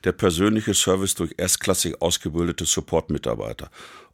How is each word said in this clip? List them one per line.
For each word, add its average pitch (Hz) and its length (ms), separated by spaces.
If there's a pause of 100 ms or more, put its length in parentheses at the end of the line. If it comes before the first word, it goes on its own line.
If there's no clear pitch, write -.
der 90 80
persönliche 104 600
Service 95 420
durch 85 200
erstklassig - 680
ausgebildete 85 600
Support-Mitarbeiter. 65 1080 (440)